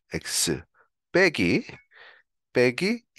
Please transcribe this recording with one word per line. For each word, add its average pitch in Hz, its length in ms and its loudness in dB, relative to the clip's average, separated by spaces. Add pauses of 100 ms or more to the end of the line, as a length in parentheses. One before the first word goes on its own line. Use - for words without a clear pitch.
(140)
엑스 - 480 -4 (500)
빼기, 175 540 2 (880)
빼기 139 520 0 (140)